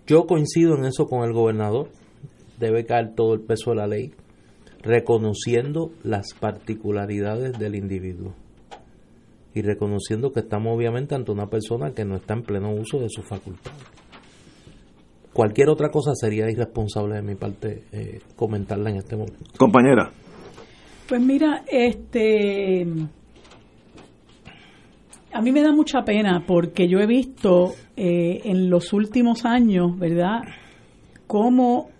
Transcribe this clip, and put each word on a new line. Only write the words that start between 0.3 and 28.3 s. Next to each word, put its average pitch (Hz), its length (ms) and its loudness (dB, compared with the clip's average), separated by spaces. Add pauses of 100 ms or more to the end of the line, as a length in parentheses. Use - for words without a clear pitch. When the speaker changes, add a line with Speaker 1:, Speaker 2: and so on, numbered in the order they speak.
Speaker 1:
en 135 80 -2
eso 131 220 -2
con 123 160 -2
el 117 100 -2
gobernador. 113 580 0 (680)
Debe 113 260 0
caer 117 300 -2
todo 113 200 2
el 107 80 -2
peso 113 280 -4
de 117 60 0
la 104 100 -4
ley, 107 240 -6 (720)
reconociendo 120 1120 0 (100)
las 104 320 -6
particularidades 104 1200 -6
del 107 200 -6
individuo 95 580 -8 (1200)
y 107 80 -4
reconociendo 104 680 -2
que 117 80 -4
estamos 107 340 -4
obviamente 117 400 -4
ante 120 160 -4
una 104 160 -4
persona 117 460 -6
que 110 120 -6
no 98 120 -4
está 107 180 -6
en 120 80 -6
pleno 101 300 -4
uso 107 260 -6
de 120 100 -4
su 104 140 -14
facultad. 95 500 -14 (1600)
Cualquier 120 380 4
otra 147 200 0
cosa 143 240 0
sería 110 360 -2
irresponsable 107 680 -4
de 104 60 -6
mi 101 120 -8
parte, 104 580 -10
eh, 104 280 -12 (160)
comentarla 107 540 -4
en 101 60 -4
este 98 200 -10
momento. - 280 -10 (120)
Speaker 2:
Compañera. 123 540 6 (1000)
Speaker 3:
Pues 247 120 0
mira, 277 500 2
este, 208 1160 2 (2500)
a 233 80 -4
mí 240 120 2
me 294 100 6
da 302 100 6
mucha 294 300 2
pena 202 440 2
porque 175 420 2
yo 185 100 4
he 208 80 4
visto, 202 640 2 (240)
eh, 175 480 0